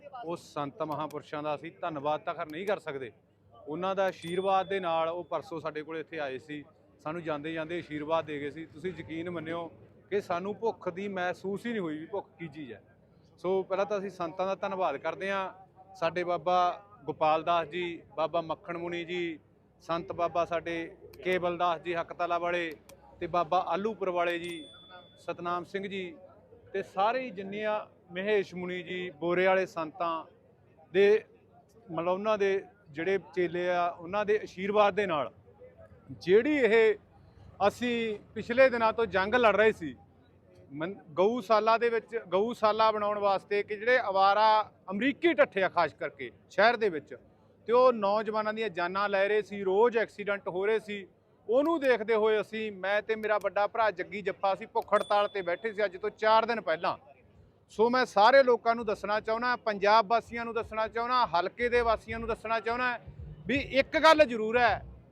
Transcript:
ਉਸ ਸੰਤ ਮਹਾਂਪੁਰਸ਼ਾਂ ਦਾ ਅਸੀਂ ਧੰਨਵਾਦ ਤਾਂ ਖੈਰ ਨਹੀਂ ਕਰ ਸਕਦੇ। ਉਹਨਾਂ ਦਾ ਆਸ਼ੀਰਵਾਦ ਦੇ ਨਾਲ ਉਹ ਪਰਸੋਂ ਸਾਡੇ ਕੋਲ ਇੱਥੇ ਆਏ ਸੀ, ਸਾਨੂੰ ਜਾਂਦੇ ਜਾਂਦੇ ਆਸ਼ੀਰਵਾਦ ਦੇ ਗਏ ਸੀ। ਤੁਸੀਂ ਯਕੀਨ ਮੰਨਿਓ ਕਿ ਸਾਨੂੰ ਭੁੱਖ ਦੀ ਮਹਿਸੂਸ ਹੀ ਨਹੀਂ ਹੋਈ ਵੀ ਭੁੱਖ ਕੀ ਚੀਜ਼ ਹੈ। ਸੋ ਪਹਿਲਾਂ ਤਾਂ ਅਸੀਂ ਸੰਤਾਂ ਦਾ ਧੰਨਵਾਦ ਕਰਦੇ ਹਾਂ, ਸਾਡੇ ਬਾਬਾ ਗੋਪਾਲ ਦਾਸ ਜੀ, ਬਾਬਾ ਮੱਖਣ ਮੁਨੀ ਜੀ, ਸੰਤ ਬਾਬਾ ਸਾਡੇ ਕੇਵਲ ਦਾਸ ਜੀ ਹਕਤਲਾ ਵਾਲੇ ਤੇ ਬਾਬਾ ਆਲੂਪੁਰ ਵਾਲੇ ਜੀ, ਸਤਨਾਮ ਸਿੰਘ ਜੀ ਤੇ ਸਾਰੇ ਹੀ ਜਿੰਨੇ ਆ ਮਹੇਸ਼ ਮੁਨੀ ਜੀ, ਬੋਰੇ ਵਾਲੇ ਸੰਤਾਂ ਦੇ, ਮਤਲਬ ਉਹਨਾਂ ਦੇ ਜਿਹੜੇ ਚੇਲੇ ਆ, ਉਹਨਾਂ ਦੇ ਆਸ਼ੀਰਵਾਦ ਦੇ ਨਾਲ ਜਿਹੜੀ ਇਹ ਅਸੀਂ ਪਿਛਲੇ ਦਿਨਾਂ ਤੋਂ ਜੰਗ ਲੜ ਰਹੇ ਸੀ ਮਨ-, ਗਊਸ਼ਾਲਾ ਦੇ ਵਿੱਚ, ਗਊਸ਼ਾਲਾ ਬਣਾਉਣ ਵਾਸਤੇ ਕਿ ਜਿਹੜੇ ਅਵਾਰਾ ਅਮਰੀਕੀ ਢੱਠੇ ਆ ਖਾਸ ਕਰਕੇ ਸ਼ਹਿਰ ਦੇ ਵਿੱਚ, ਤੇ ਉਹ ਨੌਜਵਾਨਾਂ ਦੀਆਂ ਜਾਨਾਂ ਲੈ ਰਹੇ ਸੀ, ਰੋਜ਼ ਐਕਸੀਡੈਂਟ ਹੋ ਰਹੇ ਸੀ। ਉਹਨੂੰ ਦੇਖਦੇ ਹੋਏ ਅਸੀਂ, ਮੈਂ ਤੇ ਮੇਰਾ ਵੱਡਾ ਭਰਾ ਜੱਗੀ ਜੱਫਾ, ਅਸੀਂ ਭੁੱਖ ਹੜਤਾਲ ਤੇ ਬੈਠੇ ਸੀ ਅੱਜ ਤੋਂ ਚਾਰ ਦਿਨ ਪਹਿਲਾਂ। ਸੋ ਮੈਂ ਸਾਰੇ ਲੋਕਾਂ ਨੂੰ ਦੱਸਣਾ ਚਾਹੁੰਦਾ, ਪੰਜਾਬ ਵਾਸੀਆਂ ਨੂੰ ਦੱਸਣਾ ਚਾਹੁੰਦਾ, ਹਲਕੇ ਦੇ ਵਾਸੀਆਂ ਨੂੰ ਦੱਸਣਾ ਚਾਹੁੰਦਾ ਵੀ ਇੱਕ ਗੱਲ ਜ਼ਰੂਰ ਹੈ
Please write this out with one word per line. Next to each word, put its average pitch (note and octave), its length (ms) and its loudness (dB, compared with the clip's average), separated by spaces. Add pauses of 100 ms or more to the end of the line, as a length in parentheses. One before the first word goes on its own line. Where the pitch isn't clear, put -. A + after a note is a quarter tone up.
(240)
ਉਸ E3+ 300 -10
ਸੰਤ C#3+ 280 -6
ਮਹਾਂਪੁਰਸ਼ਾਂ D3+ 600 -8
ਦਾ D3+ 120 -4
ਅਸੀਂ D3+ 160 -10 (100)
ਧੰਨਵਾਦ D3+ 400 -4
ਤਾਂ E3+ 140 -8
ਖੈਰ E3 120 -10
ਨਹੀਂ D#3 200 -12
ਕਰ G3 120 -2
ਸਕਦੇ। C3+ 340 -10 (560)
ਉਹਨਾਂ F3 260 -4
ਦਾ G3 120 0
ਆਸ਼ੀਰਵਾਦ F#3 640 -2
ਦੇ G3 120 -2
ਨਾਲ E3 280 0
ਉਹ F3 160 -6
ਪਰਸੋਂ D#3+ 360 -6
ਸਾਡੇ D3+ 220 -8
ਕੋਲ D#3+ 160 -10
ਇੱਥੇ D#3+ 200 -12
ਆਏ C3+ 200 -6
ਸੀ, D3 260 -14 (400)
ਸਾਨੂੰ E3 180 -8
ਜਾਂਦੇ D#3 300 -6
ਜਾਂਦੇ E3 260 -6
ਆਸ਼ੀਰਵਾਦ D3+ 460 -4
ਦੇ D3+ 160 -8
ਗਏ C#3+ 100 -6
ਸੀ। D#3+ 160 -14
ਤੁਸੀਂ D#3+ 260 -10
ਯਕੀਨ E3 380 -10
ਮੰਨਿਓ E3 400 -8 (400)
ਕਿ G3+ 100 0
ਸਾਨੂੰ F#3+ 340 -4
ਭੁੱਖ G#3+ 340 -4
ਦੀ F#3 200 -6
ਮਹਿਸੂਸ F#3+ 580 -6
ਹੀ A#3+ 40 -4
ਨਹੀਂ A3 100 -4
ਹੋਈ D#3 180 -4
ਵੀ D#3+ 80 -12
ਭੁੱਖ F#3+ 200 -8 (120)
ਕੀ E3+ 100 -10
ਚੀਜ਼ C#3+ 240 -14
ਹੈ। G2 100 -18 (540)
ਸੋ F#3+ 260 0
ਪਹਿਲਾਂ F#3+ 240 -2
ਤਾਂ G#3 120 -2
ਅਸੀਂ G3 120 -8
ਸੰਤਾਂ F#3 360 -4
ਦਾ F#3+ 80 -2
ਧੰਨਵਾਦ F#3 420 -2
ਕਰਦੇ E3 340 -6
ਹਾਂ, F#3+ 220 -4 (420)
ਸਾਡੇ E3+ 300 -2
ਬਾਬਾ F3 580 0 (220)
ਗੋਪਾਲ D#3 380 0
ਦਾਸ E3 260 0
ਜੀ, E3+ 340 -8 (140)
ਬਾਬਾ D#3+ 240 -2
ਮੱਖਣ E3 380 -8
ਮੁਨੀ E3+ 260 -8
ਜੀ, E3+ 340 -6 (420)
ਸੰਤ E3+ 320 -6
ਬਾਬਾ E3+ 320 -2
ਸਾਡੇ E3 520 -6 (280)
ਕੇਵਲ F3 340 -2
ਦਾਸ F3 220 0
ਜੀ F3 140 -6
ਹਕਤਲਾ E3+ 440 -4
ਵਾਲੇ F3 340 -2 (480)
ਤੇ F3 60 -8
ਬਾਬਾ E3+ 320 0
ਆਲੂਪੁਰ F#3 520 -2
ਵਾਲੇ F3 280 0
ਜੀ, E3+ 260 -10 (540)
ਸਤਨਾਮ F3 460 -6
ਸਿੰਘ G3 240 -8
ਜੀ F#3 280 -10 (560)
ਤੇ G3 100 -6
ਸਾਰੇ A3 380 0
ਹੀ B3+ 100 -8
ਜਿੰਨੇ G3 340 -10
ਆ G#3+ 240 -4 (240)
ਮਹੇਸ਼ G3 420 -2
ਮੁਨੀ F3+ 280 -6
ਜੀ, F3+ 280 -8
ਬੋਰੇ F3 360 0
ਵਾਲੇ F#3+ 200 4
ਸੰਤਾਂ E3 580 -6 (680)
ਦੇ, G3+ 320 4 (640)
ਮਤਲਬ E3 180 -4
ਉਹਨਾਂ G3+ 300 0
ਦੇ G3 240 2 (280)
ਜਿਹੜੇ E3 280 -2 (160)
ਚੇਲੇ F3 360 -2
ਆ, F3 160 2
ਉਹਨਾਂ F3 380 -4
ਦੇ G#3 180 2
ਆਸ਼ੀਰਵਾਦ G3+ 520 2
ਦੇ G3+ 120 0
ਨਾਲ D3 260 -2 (800)
ਜਿਹੜੀ A3+ 460 4
ਇਹ A3 380 6 (720)
ਅਸੀਂ A3+ 500 -2 (160)
ਪਿਛਲੇ A#3+ 360 4
ਦਿਨਾਂ A3+ 220 2
ਤੋਂ A3+ 140 0
ਜੰਗ F#3+ 280 0
ਲੜ A3+ 220 6
ਰਹੇ G#3+ 160 6
ਸੀ C3+ 240 -8 (760)
ਮਨ-, D#3+ 220 -8
ਗਊਸ਼ਾਲਾ A3 840 2
ਦੇ A#3 100 0
ਵਿੱਚ, A3+ 300 -4 (100)
ਗਊਸ਼ਾਲਾ A3 640 2
ਬਣਾਉਣ G#3 260 -2
ਵਾਸਤੇ G3+ 440 0
ਕਿ G#3 140 -8
ਜਿਹੜੇ A#3+ 240 2
ਅਵਾਰਾ G#3 720 4 (200)
ਅਮਰੀਕੀ C4 440 0
ਢੱਠੇ A#3 280 2
ਆ F3+ 60 4
ਖਾਸ E3 260 0
ਕਰਕੇ C#3 360 -8 (200)
ਸ਼ਹਿਰ G#3+ 260 6
ਦੇ G#3 120 2
ਵਿੱਚ, D3+ 280 -8 (500)
ਤੇ G#3+ 60 -2
ਉਹ B3+ 200 8
ਨੌਜਵਾਨਾਂ G#3+ 600 0
ਦੀਆਂ A3 140 -4
ਜਾਨਾਂ F3+ 400 -2
ਲੈ G3 200 2
ਰਹੇ G#3+ 140 2
ਸੀ, G3+ 220 -8
ਰੋਜ਼ G#3 340 4
ਐਕਸੀਡੈਂਟ G3+ 500 -4
ਹੋ F#3 180 -2
ਰਹੇ A3 140 0
ਸੀ। G3+ 260 -12 (420)
ਉਹਨੂੰ D4 320 2
ਦੇਖਦੇ A#3 340 2
ਹੋਏ G#3+ 260 4
ਅਸੀਂ, A3 320 -6
ਮੈਂ G3 300 -2
ਤੇ A3 120 -2
ਮੇਰਾ G#3+ 240 0
ਵੱਡਾ G3+ 280 0
ਭਰਾ A3 240 0
ਜੱਗੀ F3+ 320 -6
ਜੱਫਾ, F#3+ 300 -2
ਅਸੀਂ G#3+ 140 -6
ਭੁੱਖ - 280 -2
ਹੜਤਾਲ G#3 340 2
ਤੇ G3+ 140 -6
ਬੈਠੇ F3+ 300 -4
ਸੀ G3+ 120 -2
ਅੱਜ F#3 120 -2
ਤੋਂ G#3 140 -6
ਚਾਰ A3 360 4
ਦਿਨ A3+ 140 -2
ਪਹਿਲਾਂ। E3 380 -4 (680)
ਸੋ A3+ 220 2
ਮੈਂ B3+ 140 4
ਸਾਰੇ A#3+ 380 8
ਲੋਕਾਂ A#3 320 4
ਨੂੰ A#3 120 -8
ਦੱਸਣਾ G#3 340 -2
ਚਾਹੁੰਦਾ, A#3 360 -2
ਪੰਜਾਬ G#3 500 4
ਵਾਸੀਆਂ A3+ 380 -2
ਨੂੰ A3+ 100 -8
ਦੱਸਣਾ A3 340 -4
ਚਾਹੁੰਦਾ, A#3 380 0
ਹਲਕੇ F#3 420 -2
ਦੇ A#3+ 120 2
ਵਾਸੀਆਂ A3+ 380 -2
ਨੂੰ A3+ 100 -8
ਦੱਸਣਾ A3+ 320 -2
ਚਾਹੁੰਦਾ A#3+ 380 -2 (480)
ਵੀ A3 80 0
ਇੱਕ C4+ 440 0
ਗੱਲ D#4 260 8
ਜ਼ਰੂਰ A3+ 340 0
ਹੈ G#3+ 280 2 (260)